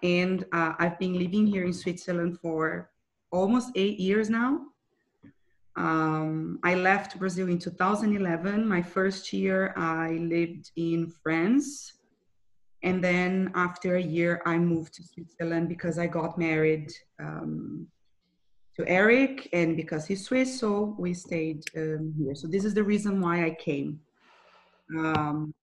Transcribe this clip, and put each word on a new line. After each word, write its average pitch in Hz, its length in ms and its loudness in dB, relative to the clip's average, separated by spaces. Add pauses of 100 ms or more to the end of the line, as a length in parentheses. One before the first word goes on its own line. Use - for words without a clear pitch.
and, 180 480 2
uh, 165 260 0
I've 170 220 0
been 185 180 0
living 185 260 2
here 202 200 2
in 180 80 0
Switzerland 175 680 -4
for 165 480 -2 (440)
almost 208 420 2
eight 202 240 0
years 208 320 2
now. 247 300 0 (1120)
Um, 160 880 -2
I 180 140 2
left 190 420 2
Brazil 185 300 -2
in 175 100 2
two 175 120 -6
thousand 208 440 0
eleven. 196 540 0
My 180 120 4
first 190 520 -2
year, 190 440 0
I 165 360 -2
lived 170 640 -2
in 165 320 0 (120)
France. 180 760 0 (920)
And 185 180 2
then 180 540 2
after 180 400 0
a 185 40 4
year, 170 460 0
I 170 100 2
moved 165 380 2
to - 80 -20
Switzerland 165 680 -4
because 170 300 -4
I 170 80 0
got 165 320 -2
married, 156 540 2 (260)
um, 156 720 -8 (880)
to 170 120 -4
Eric, 233 640 4
and 165 240 2
because 156 300 -4
he's 196 180 -4
Swiss, 254 360 0
so 208 360 0
we 180 160 -2
stayed, 160 520 -4 (120)
um, 156 400 -4
here. 139 200 -2
So 170 100 -12
this 190 180 0
is 214 100 0
the 214 100 4
reason 202 360 2
why 170 240 2
I 160 60 2
came. 151 480 -4 (1000)
Um, 156 560 -2 (100)